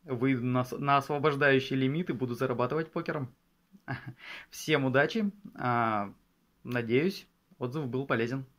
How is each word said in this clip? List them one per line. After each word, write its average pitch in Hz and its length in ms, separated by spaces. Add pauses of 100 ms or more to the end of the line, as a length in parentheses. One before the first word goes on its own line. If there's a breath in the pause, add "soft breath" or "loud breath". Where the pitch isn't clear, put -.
выйду 127 400
на 127 200
с-, 123 140
на 139 200
освобождающий 139 760
лимит 139 340
и - 20
буду 120 220
зарабатывать 131 580
покером. 156 420 (520)
<laughs> - 640
Всем 143 340
удачи. 156 460 (260)
А, 113 560 (520)
надеюсь, 123 640 (320)
отзыв 135 280
был 127 200
полезен. 131 400 (120)